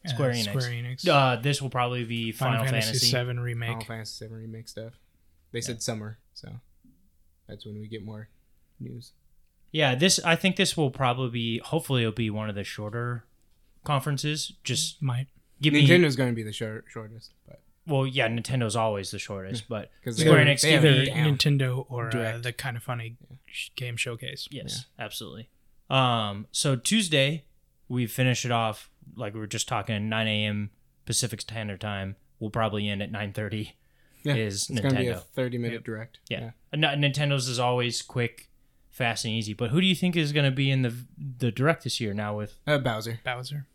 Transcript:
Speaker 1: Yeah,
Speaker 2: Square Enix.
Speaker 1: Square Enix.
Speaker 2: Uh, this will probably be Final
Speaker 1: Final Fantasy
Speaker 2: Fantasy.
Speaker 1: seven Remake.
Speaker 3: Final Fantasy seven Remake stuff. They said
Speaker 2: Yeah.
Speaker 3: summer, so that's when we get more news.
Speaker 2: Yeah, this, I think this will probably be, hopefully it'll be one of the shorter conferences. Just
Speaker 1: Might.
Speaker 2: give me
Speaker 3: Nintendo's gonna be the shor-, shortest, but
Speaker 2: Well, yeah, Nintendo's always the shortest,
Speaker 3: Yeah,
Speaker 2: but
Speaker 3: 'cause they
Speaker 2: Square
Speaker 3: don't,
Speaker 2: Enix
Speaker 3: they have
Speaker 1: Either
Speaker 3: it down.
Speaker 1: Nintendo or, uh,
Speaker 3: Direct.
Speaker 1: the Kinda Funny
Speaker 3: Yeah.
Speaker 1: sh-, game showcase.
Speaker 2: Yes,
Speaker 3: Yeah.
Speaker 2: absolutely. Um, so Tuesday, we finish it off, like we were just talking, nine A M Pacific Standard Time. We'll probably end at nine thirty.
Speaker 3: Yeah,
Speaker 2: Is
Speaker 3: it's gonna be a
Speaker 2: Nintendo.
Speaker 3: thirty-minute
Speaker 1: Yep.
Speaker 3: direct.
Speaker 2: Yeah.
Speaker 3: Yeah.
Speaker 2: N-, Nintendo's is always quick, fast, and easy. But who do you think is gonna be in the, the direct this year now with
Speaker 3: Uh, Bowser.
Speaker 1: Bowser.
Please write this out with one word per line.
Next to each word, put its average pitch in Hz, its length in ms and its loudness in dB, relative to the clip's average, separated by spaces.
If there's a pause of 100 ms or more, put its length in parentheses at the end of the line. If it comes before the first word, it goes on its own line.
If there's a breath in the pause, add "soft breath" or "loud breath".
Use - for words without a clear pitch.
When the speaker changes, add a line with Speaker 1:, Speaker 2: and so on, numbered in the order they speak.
Speaker 1:
Yeah, 160 80 -4
Speaker 2:
Square 127 220 0
Enix. 117 80 0 (200)
Speaker 1:
Square 123 80 -4
Enix. 123 380 -4
Speaker 2:
Uh, 135 320 6
this 139 200 0
will 135 100 -4
probably 123 340 -2
be 113 260 -2
Final 123 280 0
Speaker 1:
Final 131 120 0
Fantasy 110 220 2
Speaker 2:
Fantasy. 127 180 2
Speaker 1:
seven 123 300 -2
Remake. 117 300 -4
Speaker 3:
Final 113 140 -6
Fantasy 110 300 -12
seven 110 220 -14
Remake 113 320 -14
stuff. 113 240 -12 (580)
They 117 100 -6
said 117 160 -6
Speaker 2:
Yeah. 113 40 -14
Speaker 3:
summer, 110 380 -6 (160)
so - 160 -16 (960)
that's 107 180 -16
when 107 140 -12
we 107 80 -12
get 107 160 -10
more 107 240 -14 (500)
news. 123 320 -12 (640)
Speaker 2:
Yeah, 143 240 4
this, 180 280 4
I 165 120 4
think 185 180 2
this 190 220 2
will 143 160 2
probably 127 380 0
be, 117 280 -2
hopefully 127 440 0
it'll 113 100 0
be 110 180 -2
one 107 180 -4
of 104 60 -6
the 101 80 -6
shorter 117 640 -6 (600)
conferences. 147 680 -2 (120)
Just - 380 -2
Speaker 1:
Might. 131 240 -2 (340)
Speaker 2:
give 147 140 4
me 147 120 8
Speaker 3:
Nintendo's 165 300 8
gonna 127 160 2
be 113 120 -4
the 107 80 -8
shor-, 110 360 -8
shortest, 110 440 -16 (140)
but - 140 -20 (260)
Speaker 2:
Well, 135 200 2
yeah, 127 220 2
Nintendo's 117 480 0
always 107 340 0
the 101 80 -8
shortest, 98 440 -8
Speaker 3:
Yeah, - 80 -18
Speaker 2:
but 107 200 -6 (140)
Speaker 3:
'cause 117 140 -4
they 160 60 2
Speaker 2:
Square 156 200 10
Speaker 3:
don't, 143 100 6
Speaker 2:
Enix 131 80 -2
Speaker 3:
they 156 100 6
have 151 120 8
Speaker 1:
Either 143 180 8
Speaker 3:
it 135 40 2
down. 151 320 2
Speaker 1:
Nintendo 135 500 2
or, 120 200 -4
uh, - 20 -4
Speaker 3:
Direct. 117 340 -2
Speaker 1:
the 120 80 -4
Kinda 117 280 -6
Funny 117 360 -8 (120)
Speaker 3:
Yeah. 131 80 -20 (100)
Speaker 1:
sh-, - 280 -10
game 123 220 -6
showcase. 127 540 -8
Speaker 2:
Yes, 127 340 -8 (140)
Speaker 3:
Yeah. 117 80 -8
Speaker 2:
absolutely. 104 420 -12 (420)
Um, 117 640 2
so 139 240 2
Tuesday, 156 680 2 (440)
we 123 180 0
finish 127 380 2
it 123 80 0
off, 113 380 -2 (260)
like 107 160 -8
we 110 80 -8
were 107 60 -6
just 107 200 -4
talking, 110 440 -2
nine 110 180 0
A 107 160 2
M 104 260 -2 (360)
Pacific 110 340 -2
Standard 104 400 -8
Time. 98 360 -4 (220)
We'll 110 120 -6
probably 107 400 0
end 101 120 -2
at 95 80 -6
nine 101 220 -6
thirty. 107 420 -4 (480 soft breath)
Speaker 3:
Yeah, 147 120 0
Speaker 2:
Is 107 340 -2
Speaker 3:
it's 120 120 -2
gonna 131 200 2
be 127 60 2
a 117 80 -2
Speaker 2:
Nintendo. 90 180 -10
Speaker 3:
thirty-minute 120 440 -2
Speaker 1:
Yep. 113 80 -12
Speaker 3:
direct. 113 340 -10 (100)
Speaker 2:
Yeah. 117 240 -6 (220)
Speaker 3:
Yeah. 151 180 4
Speaker 2:
N-, 143 80 0
Nintendo's 139 480 2
is 123 100 -4
always 123 440 2
quick, - 480 -4 (400)
fast, 117 340 -2
and 113 80 0
easy. 107 220 -2
But 110 160 -2
who 156 100 4
do 185 60 4
you 185 80 6
think 180 220 0
is 147 160 2
gonna 143 180 4
be 135 200 2
in 131 120 2
the, 117 120 0 (220)
the 131 340 -4
direct 143 340 0
this - 160 -4
year 107 120 -2
now 104 240 -4
with 104 300 -8
Speaker 3:
Uh, 147 120 4
Bowser. 113 460 -2
Speaker 1:
Bowser. 131 500 -6